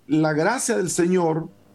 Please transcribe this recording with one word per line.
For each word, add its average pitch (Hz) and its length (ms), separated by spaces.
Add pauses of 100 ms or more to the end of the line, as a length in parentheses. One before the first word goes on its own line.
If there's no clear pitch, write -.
la 156 260
gracia 208 440
del 185 140
Señor 170 580 (260)